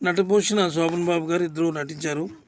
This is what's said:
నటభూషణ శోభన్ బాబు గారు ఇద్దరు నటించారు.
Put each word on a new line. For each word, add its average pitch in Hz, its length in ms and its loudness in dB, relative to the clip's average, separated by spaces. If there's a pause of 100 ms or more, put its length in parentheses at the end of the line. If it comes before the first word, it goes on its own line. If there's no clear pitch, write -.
నటభూషణ 190 680 2
శోభన్ 165 360 0
బాబు 170 260 0
గారు 175 140 2
ఇద్దరు 165 260 0
నటించారు. 151 580 -4 (200)